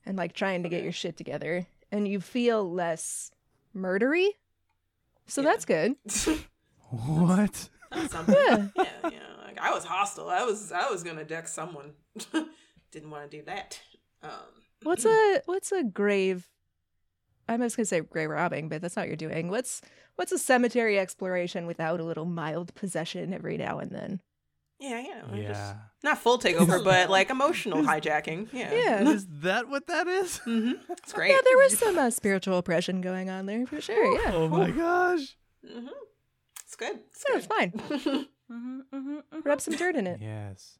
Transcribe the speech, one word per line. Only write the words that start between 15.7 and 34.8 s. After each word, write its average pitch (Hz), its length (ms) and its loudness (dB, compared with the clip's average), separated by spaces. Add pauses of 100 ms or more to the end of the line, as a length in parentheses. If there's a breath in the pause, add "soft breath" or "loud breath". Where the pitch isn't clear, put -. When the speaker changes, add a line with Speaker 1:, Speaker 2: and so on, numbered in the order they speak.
Speaker 1:
a 370 100 0
grave? 190 680 0 (1000)
I 226 80 0
was 240 180 0
gonna 226 120 0
say 175 160 0
grave 160 280 -4
robbing, 156 380 -2
but 156 140 -6
that's 175 120 -8
not 208 80 -4
what - 60 -4
you're 156 80 -4
doing. 160 320 -4
What's, 226 320 -4 (340 soft breath)
what's 359 160 -4
a 370 80 0
cemetery 240 580 4
exploration 180 680 -2
without 165 320 -2
a 165 60 -4
little 160 200 -6
mild 165 520 -4
possession 175 580 -6
every - 220 -6
now - 240 -4
and - 100 -8
then? - 300 -8 (580)
Speaker 2:
Yeah, 247 220 -8
yeah. 254 280 -12
I 107 100 -8
just 104 220 -8
Speaker 3:
Yeah. 101 140 -8 (300)
Speaker 2:
not 294 140 2
full 240 200 4
takeover, 180 460 6
Speaker 1:
<laughs> - 0 -
Speaker 2:
but, 185 260 6
like, 190 200 6
emotional 190 520 0
hijacking. 156 680 0
Yeah. 254 200 -6
Speaker 1:
Yeah. 285 360 4
Speaker 2:
<laughs> - 0 -
Speaker 3:
Is 202 180 2 (140)
that 202 280 0
what 277 200 -6
that 339 180 0
is? 370 400 -2
Speaker 2:
Mm-hmm. 233 460 -2
It's - 200 -12
great. - 200 2
Speaker 1:
Yeah, 539 120 8
there 508 140 8
was 539 200 8
some, 403 200 4
uh, 254 120 4
spiritual 190 480 0
oppression 180 420 0
going 185 280 -6
on 190 180 -8
there 226 200 -4
for 302 140 -10
sure. 453 420 2
Yeah. 214 120 0
Speaker 3:
Oh 160 140 2
my 165 220 4
gosh. 339 680 0 (320)